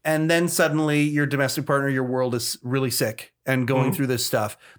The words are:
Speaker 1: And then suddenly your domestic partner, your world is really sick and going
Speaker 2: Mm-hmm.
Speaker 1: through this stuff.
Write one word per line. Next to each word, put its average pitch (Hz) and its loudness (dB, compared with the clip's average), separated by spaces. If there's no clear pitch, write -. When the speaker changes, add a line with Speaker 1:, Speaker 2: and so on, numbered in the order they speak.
Speaker 1:
And 156 2
then 170 2
suddenly 156 2
your 147 0
domestic 135 -2
partner, 139 0
your 131 0
world 127 -2
is - -4
really 127 0
sick - -4
and 127 0
going 131 2
Speaker 2:
Mm-hmm. - 0
Speaker 1:
through 139 0
this 120 0
stuff. 107 -2